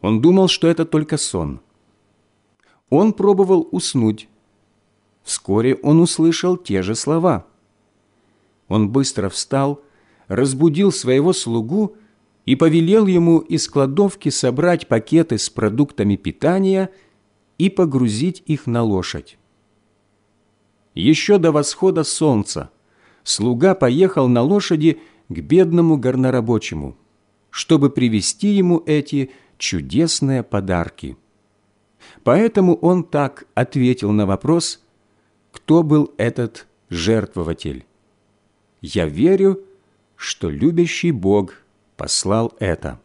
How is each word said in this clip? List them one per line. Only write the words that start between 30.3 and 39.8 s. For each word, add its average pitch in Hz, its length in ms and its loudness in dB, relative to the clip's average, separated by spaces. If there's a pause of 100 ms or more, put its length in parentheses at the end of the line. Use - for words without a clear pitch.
подарки. 87 720 -6 (1080)
Поэтому 185 500 4
он 175 300 0
так 143 500 -6
ответил 127 560 0
на 107 160 0
вопрос, 139 560 -2 (680)
кто 165 320 2
был 151 320 2
этот 117 500 -4 (220)
жертвователь: 85 1000 -4 (920)
"Я 82 260 -4
верю, 190 580 0 (520)